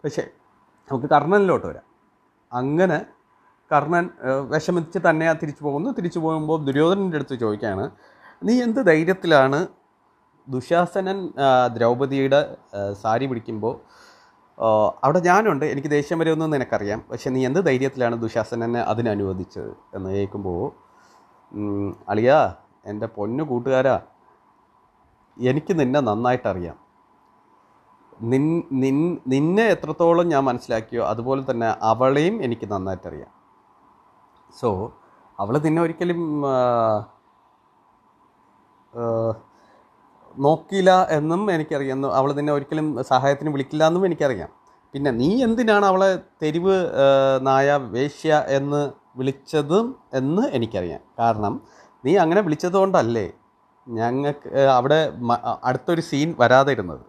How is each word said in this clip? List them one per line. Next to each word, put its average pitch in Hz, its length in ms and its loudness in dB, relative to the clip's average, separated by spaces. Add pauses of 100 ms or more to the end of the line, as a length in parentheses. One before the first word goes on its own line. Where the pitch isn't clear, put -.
പക്ഷേ 143 240 -6 (640)
നമുക്ക് 131 140 -4
കർണനിലോട്ട് 151 640 2
വരാം. - 160 -14 (720)
അങ്ങനെ 151 520 0 (640)
കർണൻ, 165 380 0 (120)
ആ, 135 200 -2
വിഷമിച്ച് 156 580 -4 (100)
തന്നെ 160 240 2
തിരിച്ചു 156 300 -8
പോകുന്നു. 147 260 -2
തിരിച്ചു 180 300 -6
പോകുമ്പോൾ 156 460 -2
ദുര്യോധനൻ്റെ 165 520 0
അടുത്ത് 135 220 -6
ചോദിക്കുകയാണ്, 107 520 -4 (520)
"നീ 240 200 2
എന്ത് 233 220 0
ധൈര്യത്തിലാണ് 160 840 4 (800)
ദുശാസനൻ, 175 800 -2 (100)
ആ, 127 280 4
ദ്രൗപദിയുടെ, 135 880 0 (180)
ആ, 101 180 -4
സാരി 113 320 -2
പിടിക്കുമ്പോൾ, 113 540 -6 (840)
ആ, 107 300 4 (100)
അവിടെ 156 160 2
ഞാനുണ്ട്, 180 460 2
എനിക്ക് 139 220 -4
ദേഷ്യം 147 320 -2
വരുമെന്ന് 160 340 0
നിനക്കറിയാം, 107 580 -4
പക്ഷെ 127 180 -6
നീ 131 160 0
എന്ത് 156 200 0
ധൈര്യത്തിലാണ് 127 560 0
ദുശാസനനെ 117 580 -4
അതിനനുവദിച്ചത്?" 98 1160 -4
എന്ന് 95 140 -8
കേൾക്കുമ്പോൾ, 98 640 -4 (840)
ഉം, 101 400 -6 (140)
"അളിയാ, 113 460 2 (300)
എൻ്റെ 107 220 -8
പൊന്നു 113 360 -6
കൂട്ടുകാരാ, 131 580 0 (1400)
എനിക്ക് 147 380 0
നിന്നെ 135 200 2
നന്നായിട്ടറിയാം. 110 760 -2 (1500)
നിൻ-, 143 420 0 (100)
നിൻ-, 135 440 0 (100)
നിന്നെ 156 360 2
എത്രത്തോളം 170 680 2
ഞാൻ 139 140 2
മനസ്സിലാക്കിയോ 117 640 -2
അതുപോലെ 131 460 -2
തന്നെ 117 300 -2
അവളെയും 139 640 2
എനിക്ക് 113 280 -6
നന്നായിട്ടറിയാം. 92 680 -10 (1200)
So, 104 280 -2 (480)
അവൾ 104 180 -2
നിന്നെ 160 240 0
ഒരിക്കലും, 165 680 -4
ആ, 135 80 -2 (2500)
ആ, 113 380 -4 (1080)
നോക്കില്ല 185 680 4
എന്നും 165 420 0
എനിക്കറിയാം. 143 540 -4
അവൾ 135 280 0
നിന്നെ 147 200 -2
ഒരിക്കലും 143 500 -4
സഹായത്തിന് 139 460 0
വിളിക്കില്ല 151 380 0
എന്നും 180 180 2
എനിക്കറിയാം. 143 440 -2 (440)
പിന്നെ 139 180 -2
നീ 160 320 2
എന്തിനാണ് 220 420 2
അവളെ 190 340 2 (240)
തെരുവ്, 175 480 0
ആ, 135 500 4
നായ, 135 360 2
വേശ്യ 139 720 0
എന്ന് 143 440 -2 (240)
വിളിച്ചതും 147 800 -2 (180)
എന്ന് 139 280 0
എനിക്കറിയാം. 107 580 -4 (200)
കാരണം 110 420 0 (440)
നീ 170 120 4
അങ്ങനെ 175 240 4
വിളിച്ചതുകൊണ്ടല്ലേ 160 880 0 (580)
ഞങ്ങൾക്ക്, 127 680 -4
ആ, 135 180 6
അവിടെ 147 320 2
മ-, 120 240 -2
ആ, 120 300 -4
അടുത്തൊരു 131 380 -2
സീൻ 151 380 -2
വരാതിരുന്നത്. 120 680 4